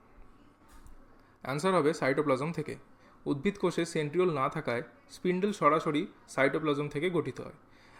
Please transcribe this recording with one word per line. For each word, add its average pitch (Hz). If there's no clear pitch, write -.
আনসার 151
হবে 160
সাইটোপ্লাজম 139
থেকে। 147
উদ্ভিদ 147
কোষে 170
সেন্ট্রিওল 165
না 139
থাকায় 127
স্পিন্ডল 185
সরাসরি 156
সাইটোপ্লাজম 147
থেকে 147
গঠিত 135
হয়, 120